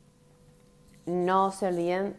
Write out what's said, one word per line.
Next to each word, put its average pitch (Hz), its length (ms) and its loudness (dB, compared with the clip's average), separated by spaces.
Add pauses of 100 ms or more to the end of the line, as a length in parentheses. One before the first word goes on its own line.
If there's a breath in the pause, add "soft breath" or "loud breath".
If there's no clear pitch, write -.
(1080)
no 185 460 2
se 202 140 -4
olviden 180 520 -2